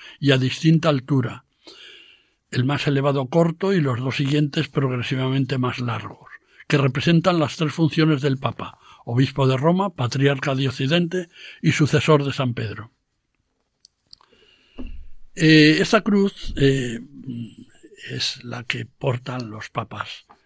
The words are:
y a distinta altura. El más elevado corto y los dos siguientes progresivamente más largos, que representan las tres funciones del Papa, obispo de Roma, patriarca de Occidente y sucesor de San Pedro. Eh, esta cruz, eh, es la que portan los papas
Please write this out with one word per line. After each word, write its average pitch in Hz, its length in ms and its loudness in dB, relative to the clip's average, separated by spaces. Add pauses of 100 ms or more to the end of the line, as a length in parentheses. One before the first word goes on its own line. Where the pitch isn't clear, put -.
(200)
y 143 120 2
a 135 60 6
distinta 160 520 2
altura. 131 540 -2 (1040)
El 123 160 -2
más 139 220 -2
elevado 139 400 0
corto 170 460 2
y 180 80 2
los 127 180 0
dos 127 180 -4
siguientes 147 500 0
progresivamente 131 880 -2
más 123 220 -2
largos, 113 500 -8 (380)
que 147 100 2
representan 165 600 2
las 147 180 -2
tres 151 160 -2
funciones 156 480 2
del 139 160 0
Papa, - 400 -8 (260)
obispo 131 440 0
de 131 100 2
Roma, 180 320 2
patriarca 135 680 0
de 135 120 0
Occidente 170 640 -2 (320)
y 160 100 2
sucesor 147 520 2
de 139 80 -4
San 123 220 -2
Pedro. 110 380 -8 (2500)
Eh, 156 440 6
esta 202 220 2
cruz, 202 560 0
eh, 135 420 2 (1120)
es 127 340 -8
la 120 200 -12
que 120 220 -8
portan 123 640 -6
los 107 200 -14
papas - 560 -10 (200)